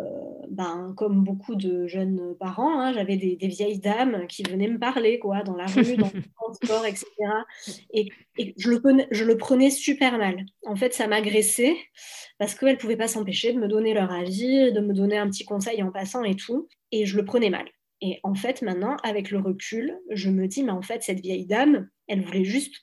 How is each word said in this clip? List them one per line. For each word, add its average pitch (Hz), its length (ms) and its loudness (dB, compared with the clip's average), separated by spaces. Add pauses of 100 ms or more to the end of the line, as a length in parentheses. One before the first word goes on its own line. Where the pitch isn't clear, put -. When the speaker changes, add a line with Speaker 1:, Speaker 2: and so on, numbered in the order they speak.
(500)
Speaker 1:
ben, 185 480 -6
comme 202 260 4
beaucoup 196 300 -4
de 180 320 -2
jeunes 180 520 -2
parents, 240 400 0
hein, 262 140 0
j'avais 196 240 0
des, 185 200 0
des 190 120 -4
vieilles 208 300 -2
dames 208 480 0
qui - 160 -12
venaient 190 260 0
me 233 100 -2
parler, 240 400 2
quoi, 202 260 -2
dans 185 120 -4
la 175 100 -6
rue, 240 300 4
dans 202 160 2
le 196 160 -8
Speaker 2:
<laughs> - 80 -20
Speaker 1:
transport, 226 480 -2
et 208 100 -2
cetera. 214 520 -4 (480)
Et, 214 160 2 (260)
et 202 220 -6
je 202 100 0
le 240 140 6
prenais, 269 300 8
je 220 120 0
le 226 140 4
prenais 262 320 6
super 277 480 2
mal. 190 260 0 (220)
En 208 100 -4
fait, 247 160 0
ça 226 140 -2
m'agressait 214 680 2 (640)
parce 208 160 -4
qu'elles 269 220 4
pouvaient 226 220 -2
pas 220 100 0
s'empêcher 220 460 -2
de 254 40 0
me 208 100 0
donner 220 260 2
leur 185 180 2
avis, 226 600 2
de 208 80 2
me 202 120 0
donner 202 240 2
un 208 140 0
petit - 160 -8
conseil 208 360 -4
en 185 80 -2
passant 196 320 -6
et 190 140 0
tout. 269 320 -6 (220)
Et 214 160 2
je 196 100 -2
le 202 80 2
prenais 233 260 2
mal. 170 140 -4 (400)
Et 185 200 -4
en 196 100 0
fait, 247 280 -4
maintenant, 202 420 -2
avec 208 260 -4
le 202 80 -2
recul, 220 580 -4 (140)
je 190 180 -2
me 190 200 2
dis, 269 160 -2
mais 247 80 -2
en 185 100 -4
fait, 233 220 -8
cette 185 160 -4
vieille 185 260 -6
dame, 233 420 4 (200)
elle 196 160 0
voulait 196 180 0
juste 233 400 -2